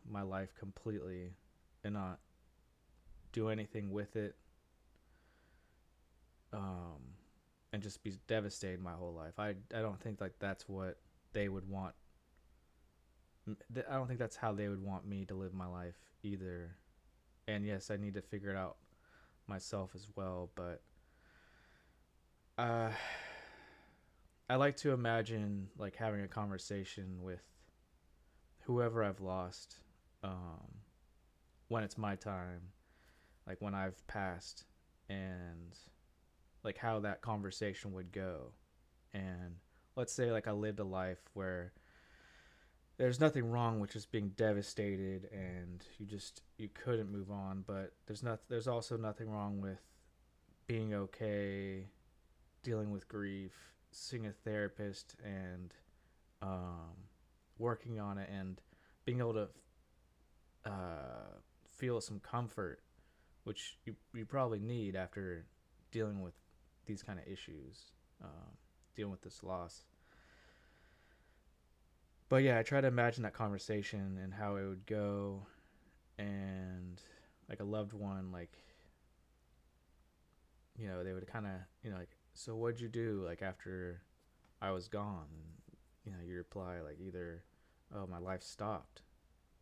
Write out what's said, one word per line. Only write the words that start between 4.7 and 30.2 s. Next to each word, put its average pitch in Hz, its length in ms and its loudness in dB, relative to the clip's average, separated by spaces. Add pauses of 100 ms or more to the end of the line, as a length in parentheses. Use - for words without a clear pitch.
um, 87 640 -4 (580)
and 101 80 0
just 101 200 -8
be 101 100 -2 (140)
devastated 101 540 0
my 90 120 -4
whole 87 220 -4
life. 80 240 -6
I, 104 160 0 (200)
I 113 60 0
don't 107 180 0
think, 107 220 -4
like, 95 180 -4
that's 98 300 -4
what 95 300 -2 (340)
they 101 160 4
would 95 180 -2
want. 95 280 -2 (1500)
M-, 107 100 -4 (160)
th-, 123 160 -2
I 143 60 0
don't 131 120 2
think 123 120 0
that's 120 180 0
how 113 160 4
they 104 160 2
would 98 140 0
want 98 240 -2
me 98 180 0
to 95 100 -4
live 95 200 -2
my 92 120 -2
life 90 300 -6 (260)
either. 90 540 -4 (720)
And 104 160 0
yes, 101 260 0
I 104 60 2
need 101 160 0
to 98 80 -2
figure 101 300 -2
it 98 80 2
out 92 180 -2 (720)
myself 95 480 -2
as 95 200 -12
well, 92 400 -2
but, 87 280 -4 (1800)
uh, 117 320 4 (1600)
I 127 60 8
like 139 200 8
to 143 160 6
imagine, 113 840 4
like, 98 180 -2
having 107 240 2
a 98 80 -2
conversation 95 920 -2
with 90 180 -4 (1200)
whoever 117 380 4
I've 98 200 2
lost, 92 560 -4 (440)